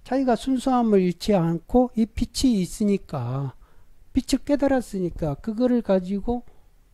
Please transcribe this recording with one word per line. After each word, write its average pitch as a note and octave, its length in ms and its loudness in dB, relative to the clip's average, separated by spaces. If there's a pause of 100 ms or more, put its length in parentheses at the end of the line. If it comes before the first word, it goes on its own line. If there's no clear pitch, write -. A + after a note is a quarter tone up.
자기가 B3+ 320 0
순수함을 A#3+ 680 2
잃지 F#3 340 0
않고 E3+ 600 2
이 A3 120 2
빛이 - 520 0
있으니까, C#3 960 -2 (600)
빛을 - 300 -2
깨달았으니까 G3+ 920 -2
그거를 A#3+ 480 -2
가지고 G3 600 -2 (480)